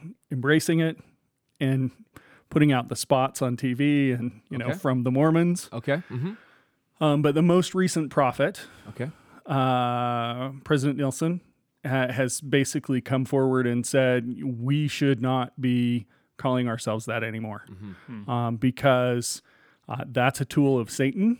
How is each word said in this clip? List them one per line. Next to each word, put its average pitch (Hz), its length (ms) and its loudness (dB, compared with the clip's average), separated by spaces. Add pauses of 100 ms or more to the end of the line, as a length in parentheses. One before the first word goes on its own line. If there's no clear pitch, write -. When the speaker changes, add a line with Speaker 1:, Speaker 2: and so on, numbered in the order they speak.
(320)
Speaker 1:
embracing 151 480 2
it 160 180 0 (600)
and 135 320 0 (580)
putting 147 220 4
out 123 160 0
the 120 80 -6
spots 135 460 0
on 123 160 0
T 127 160 -2
V 143 380 2
and, 120 380 -4
you 139 80 -6
know, 120 100 -4
Speaker 2:
Okay. 160 100 -2
Speaker 1:
from 127 260 0
the 127 80 0
Mormons. 165 640 2
Speaker 2:
Okay. 139 360 -2
Mm-hmm. 151 240 -6 (680)
Speaker 1:
Um, 147 180 4
but 147 140 2
the 156 60 4
most 175 340 4
recent 175 340 0
prophet, 139 560 0 (240)
Speaker 2:
Okay. 123 220 -8 (340)
Speaker 1:
uh, 123 1040 0 (140)
President 143 340 0
Nelson, 165 440 -2 (440)
ha-, 131 260 0
has 127 300 -2
basically 135 600 -2
come 131 240 -2
forward 131 420 2
and 120 180 -2
said, 127 580 0
"We 139 440 -2
should 139 340 0
not 131 400 -2
be 120 460 0 (300)
calling 127 320 0
ourselves 110 360 -4
that 113 180 -4
anymore." 110 460 -8
Speaker 2:
Mm-hmm. 98 220 -16 (320)
Speaker 3:
Hmm. 110 60 -10
Speaker 1:
Um, 120 280 0
because, 123 840 2 (480)
uh, 117 180 -8
that's 127 340 2
a 135 40 -4
tool 139 340 2
of 110 100 -4
Satan. 190 500 0